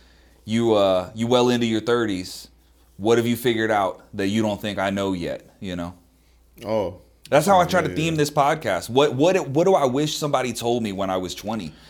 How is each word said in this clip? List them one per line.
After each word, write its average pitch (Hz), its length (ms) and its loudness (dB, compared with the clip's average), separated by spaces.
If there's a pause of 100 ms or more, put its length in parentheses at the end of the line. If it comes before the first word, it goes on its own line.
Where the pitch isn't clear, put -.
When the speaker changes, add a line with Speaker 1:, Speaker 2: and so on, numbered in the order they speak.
(440)
Speaker 1:
you, 113 300 2
uh, 95 400 2
you 113 140 -4
well 123 200 4
into 120 160 2
your 110 160 0
thirties, 107 680 -4 (480)
what 113 220 2
have 117 100 2
you 120 80 0
figured 113 340 0
out 101 320 -2 (120)
that 101 120 -2
you 107 160 0
don't 104 180 -2
think 104 200 -8
I 98 100 -2
know 98 220 -2
yet?" 80 360 -8 (120)
You 92 160 -8
know? 87 180 -8 (680)
Speaker 2:
Oh. 101 380 -4 (280)
Speaker 1:
That's 156 160 4
how 196 140 6
I 170 60 4
try 180 160 2
Speaker 2:
Yeah, 160 40 0
Speaker 1:
to 180 80 -4
theme 165 200 -2
Speaker 2:
yeah. 156 40 -2
Speaker 1:
this 147 140 2
podcast. 139 580 0
What, 135 240 4
what, 160 360 2
what 147 120 2
do 190 140 4
I 143 80 2
wish 147 320 0
somebody 131 360 -2
told 117 300 -2
me 107 80 -4
when 95 180 -4
I 92 100 0
was 92 180 -6
twenty? 101 360 -8 (180)